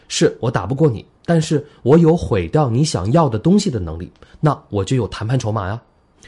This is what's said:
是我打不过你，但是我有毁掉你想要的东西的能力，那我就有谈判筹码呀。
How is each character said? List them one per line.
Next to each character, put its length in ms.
是 340
我 80
打 180
不 80
过 140
你， 160
但 180
是 220
我 160
有 180
毁 320
掉 220
你 140
想 260
要 180
的 120
东 180
西 100
的 120
能 180
力， 120
那 160
我 160
就 120
有 120
谈 180
判 100
筹 140
码 160
呀。 140